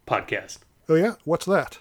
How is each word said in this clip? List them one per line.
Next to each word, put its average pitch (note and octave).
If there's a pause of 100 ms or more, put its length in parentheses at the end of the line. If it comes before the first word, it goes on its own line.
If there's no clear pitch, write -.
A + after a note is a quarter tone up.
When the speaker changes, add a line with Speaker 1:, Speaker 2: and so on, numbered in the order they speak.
Speaker 1:
podcast. - (320)
Speaker 2:
Oh, D#3+
yeah? G#3
What's D#3+
that? F3+